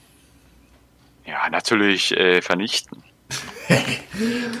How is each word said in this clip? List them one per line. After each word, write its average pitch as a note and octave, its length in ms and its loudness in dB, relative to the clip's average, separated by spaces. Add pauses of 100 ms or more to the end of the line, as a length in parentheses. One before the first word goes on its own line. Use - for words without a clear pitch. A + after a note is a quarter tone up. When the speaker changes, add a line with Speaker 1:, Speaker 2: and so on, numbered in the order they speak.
(1300)
Speaker 1:
Ja, D#2 240 -4
natürlich, G2+ 680 2
äh, F2+ 240 6
vernichten. - 640 -2 (640)
Speaker 2:
<laughs> - 140 4 (800)